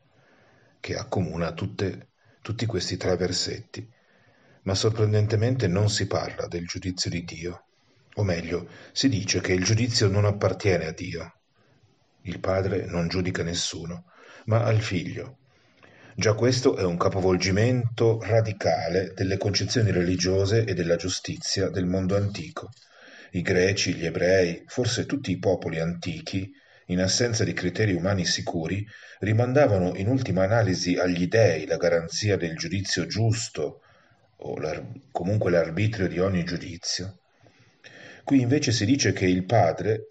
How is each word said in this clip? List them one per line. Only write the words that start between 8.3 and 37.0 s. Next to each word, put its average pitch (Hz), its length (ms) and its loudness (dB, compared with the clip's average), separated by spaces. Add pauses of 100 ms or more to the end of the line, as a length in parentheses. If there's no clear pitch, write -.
si - 180 2
dice 95 320 0
che 95 100 0
il 92 120 2
giudizio 110 440 2
non 101 160 4
appartiene 92 600 2
a 82 60 -6
Dio. 82 480 -10 (840)
Il 87 180 -8
Padre 95 460 -2
non 87 220 -2
giudica 90 340 -2
nessuno, 85 600 -6 (400)
ma 113 200 2
al 110 160 4
Figlio. - 580 -4 (760)
Già 107 200 2
questo 120 420 2
è 98 60 -2
un 87 140 0
capovolgimento 98 1300 2
radicale 92 920 0
delle 92 240 0
concezioni 98 520 0
religiose 92 760 2
e 95 100 -2
della 85 220 0
giustizia 90 720 -4
del 87 180 -2
mondo 92 300 0
antico. 101 540 -4 (640)
I 87 100 -2
greci, 92 520 2
gli 82 120 -4
ebrei, 87 600 2
forse 117 400 -2
tutti - 240 -4
i 87 80 -2
popoli 85 400 -2
antichi, 85 720 -6 (360)
in 90 140 0
assenza 107 440 2
di 85 80 0
criteri 95 400 0
umani 90 320 0
sicuri, 87 600 -4 (360)
rimandavano 110 720 2
in 98 140 -2
ultima 98 360 2
analisi 92 520 2
agli 87 320 0
dèi 87 380 4
la 82 100 -2
garanzia 85 600 0
del 80 200 -4
giudizio 85 500 -4
giusto, 92 760 -2 (560)
o - 200 -10
l'ar-, 76 260 -6 (280)
comunque 95 380 0
l'arbitrio 87 580 0
di 78 100 -4
ogni 90 260 0
giudizio. 87 760 -8 (1040)